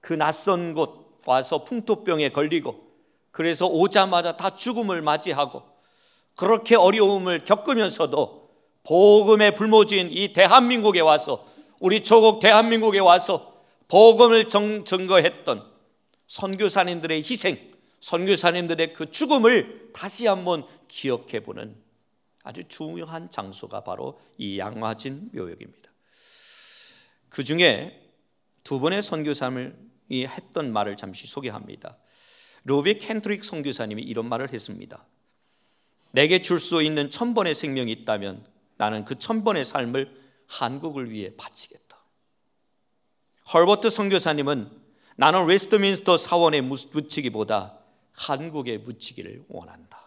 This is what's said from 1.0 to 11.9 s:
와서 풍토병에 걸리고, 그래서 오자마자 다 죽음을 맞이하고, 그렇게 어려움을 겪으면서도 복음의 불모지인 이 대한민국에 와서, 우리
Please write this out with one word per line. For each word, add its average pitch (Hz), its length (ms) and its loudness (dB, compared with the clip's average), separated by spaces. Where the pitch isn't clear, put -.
와서 135 380 -2
풍토병에 190 680 -4
걸리고, 151 580 -6
그래서 165 360 -4
오자마자 175 720 0
다 185 180 -6
죽음을 208 460 -6
맞이하고, 151 600 -4
그렇게 226 420 2
어려움을 190 680 2
겪으면서도 196 1040 -2
복음의 208 720 6
불모지인 208 580 4
이 190 200 -4
대한민국에 214 680 4
와서, 151 460 2
우리 202 240 0